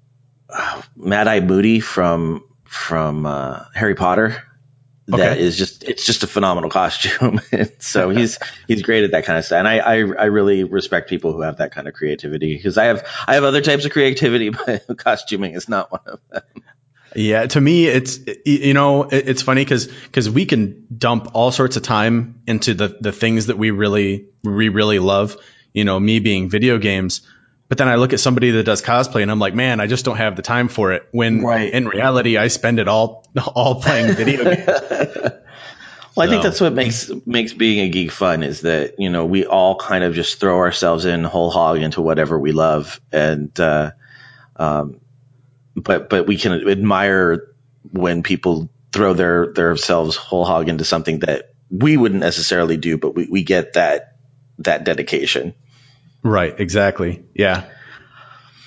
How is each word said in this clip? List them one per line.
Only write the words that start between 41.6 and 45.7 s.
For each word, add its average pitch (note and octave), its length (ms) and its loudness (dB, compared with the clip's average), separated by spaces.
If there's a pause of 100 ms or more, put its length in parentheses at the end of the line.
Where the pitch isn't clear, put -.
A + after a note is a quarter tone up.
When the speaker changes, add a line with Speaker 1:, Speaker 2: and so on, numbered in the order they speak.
Speaker 1:
into D#2+ 200 -4
whatever D#2+ 360 0
we D2 140 0
love. D#2 480 0 (140)
And, D2+ 440 -2
uh, D2+ 340 0 (640)
um, D2+ 420 -2 (720)